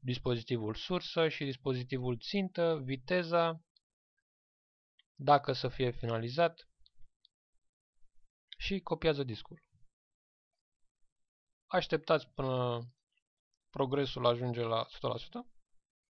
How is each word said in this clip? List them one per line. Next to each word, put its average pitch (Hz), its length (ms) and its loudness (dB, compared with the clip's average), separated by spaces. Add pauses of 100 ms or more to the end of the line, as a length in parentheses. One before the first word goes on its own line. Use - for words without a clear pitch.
dispozitivul 120 720 -2
sursă 170 540 0
și 147 160 -4
dispozitivul 127 760 -2
țintă, 170 640 0
viteza, 165 800 0 (1500)
dacă 139 380 4
să 127 160 -2
fie 123 220 0
finalizat, 120 760 0 (1900)
și 190 220 -2
copiază 160 420 0
discul. - 420 -8 (2000)
Așteptați 160 600 0
până 123 600 -2 (840)
progresul 131 560 0
ajunge 120 340 2
la 113 200 0
o - 80 -4
sută - 180 -8
la 117 100 0
sută - 360 -10 (600)